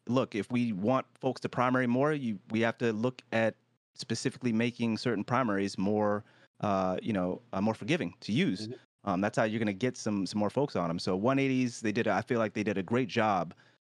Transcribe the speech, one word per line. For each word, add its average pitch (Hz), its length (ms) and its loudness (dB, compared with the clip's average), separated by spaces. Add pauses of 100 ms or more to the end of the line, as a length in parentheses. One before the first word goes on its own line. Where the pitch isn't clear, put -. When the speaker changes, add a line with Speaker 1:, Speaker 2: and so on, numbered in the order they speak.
Speaker 1:
look, 120 300 2
if 98 160 -2
we 120 200 2
want 104 320 2 (160)
folks 131 200 -2
to - 80 -4
primary 127 400 2
more, 135 240 4
you, 120 260 -4 (120)
we 113 100 2
have 113 180 2
to 117 140 2
look 117 280 -2 (120)
at 113 240 2 (400)
specifically - 560 -2
making 117 460 0
certain 104 260 -2
primaries 104 520 0
more, 104 460 2 (380)
uh, 95 420 0
you 117 100 -4
know, 90 280 -2 (120)
uh, 95 80 -2
more 107 140 2
forgiving 120 460 -4
to - 120 -8
use. 110 360 0
Speaker 2:
Mm-hmm. 123 60 -10 (320)
Speaker 1:
Um, 95 140 0
that's 101 160 0
how 123 80 4
you're 110 140 0
gonna 104 160 0
get 123 240 -2
some, 101 280 -2
some 107 120 -4
more 104 100 2
folks 139 280 -2
on 87 120 0
'em. 85 100 -4
So 92 160 -2
one 120 240 0
eighties, 127 440 0
they 110 100 0
did 110 140 0
a, 107 80 2
I 98 80 0
feel 120 160 0
like 110 160 0
they 110 80 -2
did 98 160 0
a 98 40 0
great 113 260 0
job, 98 440 0 (320)